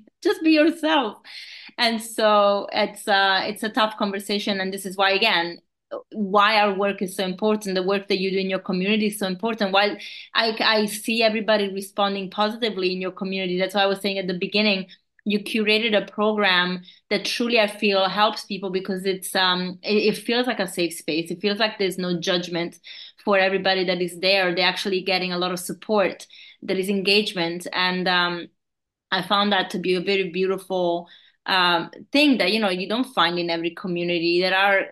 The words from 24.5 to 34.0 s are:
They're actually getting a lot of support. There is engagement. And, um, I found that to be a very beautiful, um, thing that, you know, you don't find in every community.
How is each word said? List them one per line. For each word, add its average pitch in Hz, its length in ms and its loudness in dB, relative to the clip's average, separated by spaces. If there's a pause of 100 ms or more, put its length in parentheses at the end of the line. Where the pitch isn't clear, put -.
They're 180 120 2
actually 185 340 -2
getting 185 320 -2
a 175 60 -4
lot 180 140 -2
of 180 60 -4
support. - 680 -2 (340)
There 190 160 -4
is 190 140 -2
engagement. 196 800 0
And, 180 360 0
um, 175 400 0 (640)
I 185 120 -2
found 202 300 2
that 190 180 0
to 196 80 -6
be 180 160 0
a 185 60 -2
very 190 300 -2
beautiful, 180 800 -2 (360)
um, 175 460 2 (220)
thing 277 260 6
that, 185 140 2
you 220 80 2
know, 208 80 2
you 185 200 -4
don't 226 140 0
find 175 340 0
in 170 140 -2
every 170 200 -2
community. 175 720 -2